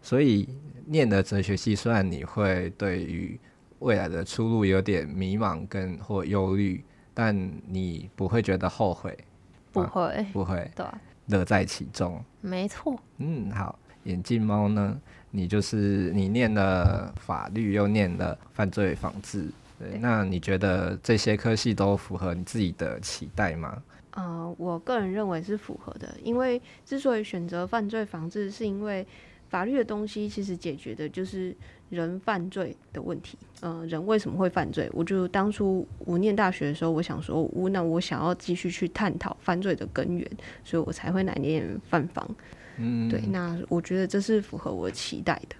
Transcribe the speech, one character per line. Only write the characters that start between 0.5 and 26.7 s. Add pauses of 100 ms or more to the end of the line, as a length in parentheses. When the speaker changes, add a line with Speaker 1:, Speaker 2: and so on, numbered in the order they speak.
Speaker 1:
念
了
哲
学
系，
虽
然
你
会
对
于 (420)
未
来
的
出
路
有
点
迷
茫
跟
或
忧
虑， (280)
但 (300)
你
不
会
觉
得
后
悔
吗？ (540)
Speaker 2:
不
会。
Speaker 1:
不
会。
Speaker 2:
对
啊。 (260)
Speaker 1:
乐
在
其
中。 (180)
Speaker 2:
没
错。 (220)
Speaker 1:
嗯，
好。 (260)
眼
镜
猫
呢？ (300)
你
就
是，
你
念
了
法
律，
又
念
了 (160)
犯
罪
防
治， (300)
对，
Speaker 2:
对。
Speaker 1:
那
你
觉
得
这
些
科
系
都
符
合
你
自
己
的
期
待
吗？ (300)
Speaker 3:
呃，
我
个
人
认
为
是
符
合
的， (100)
因
为 (240)